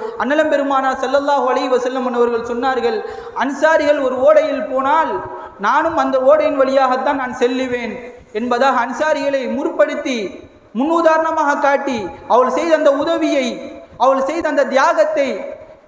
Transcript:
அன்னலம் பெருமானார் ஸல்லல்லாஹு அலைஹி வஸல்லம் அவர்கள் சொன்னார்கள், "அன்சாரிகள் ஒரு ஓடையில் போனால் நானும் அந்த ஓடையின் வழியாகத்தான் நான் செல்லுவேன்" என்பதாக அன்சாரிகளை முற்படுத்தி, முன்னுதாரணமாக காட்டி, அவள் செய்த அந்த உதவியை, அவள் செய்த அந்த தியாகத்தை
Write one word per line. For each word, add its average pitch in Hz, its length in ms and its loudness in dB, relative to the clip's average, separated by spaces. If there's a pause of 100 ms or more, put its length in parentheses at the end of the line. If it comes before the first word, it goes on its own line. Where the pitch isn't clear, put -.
(180)
அன்னலம் 302 300 0
பெருமானார் 269 500 0
ஸல்லல்லாஹு 277 480 0
அலைஹி 262 220 0
வஸல்லம் 247 440 -2
அவர்கள் 233 440 0
சொன்னார்கள், 240 480 -2 (300)
"அன்சாரிகள் 294 680 2
ஒரு 254 180 -2
ஓடையில் 285 500 2
போனால் 269 540 0 (340)
நானும் 294 380 0
அந்த 269 220 0
ஓடையின் 294 380 4
வழியாகத்தான் 262 600 2
நான் 247 220 -6
செல்லுவேன்" 247 760 -2 (200)
என்பதாக 240 540 0
அன்சாரிகளை 277 680 -2
முற்படுத்தி, 285 960 -2 (260)
முன்னுதாரணமாக 320 840 2
காட்டி, 277 480 0 (220)
அவள் 240 220 4
செய்த 311 240 0
அந்த 302 180 4
உதவியை, 294 800 -2 (260)
அவள் 262 240 2
செய்த 311 260 -2
அந்த 285 180 0
தியாகத்தை 285 880 0 (320)